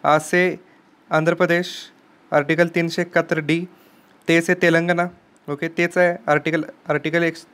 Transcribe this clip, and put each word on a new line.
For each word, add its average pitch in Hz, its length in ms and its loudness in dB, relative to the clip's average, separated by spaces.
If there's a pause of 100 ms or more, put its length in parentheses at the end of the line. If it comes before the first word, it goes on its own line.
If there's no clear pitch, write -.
आ 147 140 4
से 180 420 0 (500)
आंध्र 160 240 2
प्रदेश, 175 340 0 (640)
आर्टिकल 156 360 2
तीनशे 170 340 -4
एकाहत्तर 170 360 -2
डी. 165 300 -4 (600)
ते 165 120 4
से 175 140 0
तेलंगणा, 170 500 2 (440)
ओके, 143 200 -6
तेच 175 300 -2
आहे 175 320 0
आर्टिकल, 151 340 0 (260)
आर्टिकल 156 320 0
एक 165 120 -2 (200)